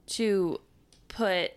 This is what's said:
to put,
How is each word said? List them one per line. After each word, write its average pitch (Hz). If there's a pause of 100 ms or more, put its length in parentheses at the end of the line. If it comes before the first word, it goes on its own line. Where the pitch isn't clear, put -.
to 196 (480)
put, 190